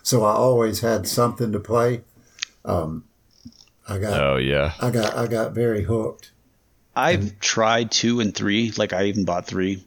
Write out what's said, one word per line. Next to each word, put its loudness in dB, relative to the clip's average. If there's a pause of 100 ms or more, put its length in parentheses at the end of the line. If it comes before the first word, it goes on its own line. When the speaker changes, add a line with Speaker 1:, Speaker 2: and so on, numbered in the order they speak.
Speaker 1:
so 2
I 4
always 2
had 0
something 0
to -2
play, 0 (640)
um, -2 (840)
I -4
got, 0
Speaker 2:
Oh, 2
yeah. 0
Speaker 1:
I 0
got, 0
I 0
got -2
very 0
hooked. -4 (640)
Speaker 3:
I've 2
Speaker 1:
And -6
Speaker 3:
tried 2
two 0
and 0
three. 0
Like, -2
I 0
even 0
bought -2
three, -2